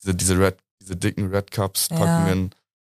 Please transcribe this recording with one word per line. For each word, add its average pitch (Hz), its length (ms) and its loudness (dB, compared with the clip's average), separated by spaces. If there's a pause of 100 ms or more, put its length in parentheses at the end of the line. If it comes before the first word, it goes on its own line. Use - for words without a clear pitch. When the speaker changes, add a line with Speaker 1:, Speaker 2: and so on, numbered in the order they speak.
Speaker 1:
diese, 95 120 -2
diese 90 240 0
Red, 92 200 2 (220)
diese 92 160 -10
dicken 98 360 -2
Red 98 180 -2
Cups - 400 -4
Speaker 2:
Ja. 165 80 -2
Speaker 1:
Packungen 95 560 2 (440)